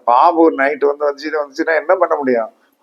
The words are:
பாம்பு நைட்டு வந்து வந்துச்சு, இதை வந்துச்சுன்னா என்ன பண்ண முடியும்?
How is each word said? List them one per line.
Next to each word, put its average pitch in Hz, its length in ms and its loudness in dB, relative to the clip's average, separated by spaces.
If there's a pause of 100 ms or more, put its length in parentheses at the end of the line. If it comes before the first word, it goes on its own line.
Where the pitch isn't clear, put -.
பாம்பு 160 460 4
நைட்டு 139 340 -2
வந்து 147 240 -2
வந்துச்சு, 139 160 -10
இதை 151 200 -4
வந்துச்சுன்னா 156 320 -4
என்ன 156 180 0
பண்ண 165 200 0
முடியும்? 123 340 -2 (340)